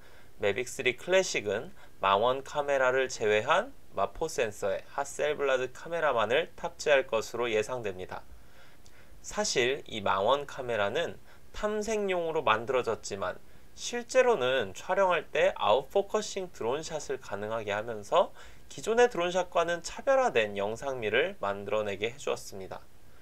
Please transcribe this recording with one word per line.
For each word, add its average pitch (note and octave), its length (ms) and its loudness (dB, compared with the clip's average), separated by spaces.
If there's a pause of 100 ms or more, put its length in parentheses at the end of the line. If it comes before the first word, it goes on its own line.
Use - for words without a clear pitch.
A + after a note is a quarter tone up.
(380)
매빅 G#2+ 320 0
쓰리 B2 260 0
클래식은 D#3 800 0 (260)
망원 A#2 460 4
카메라를 C3+ 640 2
제외한 B2+ 640 2 (200)
마포 G2+ 360 -2
센서의 G#2 580 -2
핫셀 D3 480 -2
블라드 C3 380 0
카메라만을 D3+ 840 2
탑재할 C#3+ 520 2
것으로 A2+ 440 -2
예상됩니다. G#2+ 720 -2 (1040)
사실 D3 600 2
이 A2 140 -6
망원 G2 440 4
카메라는 A#2+ 720 -2 (340)
탐색용으로 G3+ 920 0
만들어졌지만 A2+ 920 0 (380)
실제로는 D#3+ 1040 2
촬영할 F#3 560 2
때 E3+ 240 4
아웃포커싱 F#3 1000 2
드론샷을 C#3+ 680 -4
가능하게 G#2 500 -4
하면서 A2 600 2 (380)
기존의 A3+ 400 4
드론샷과는 F3 720 0
차별화된 F3 760 2
영상미를 A#2+ 840 0
만들어내게 G2+ 720 -2
해주었습니다. G#2+ 720 -6 (400)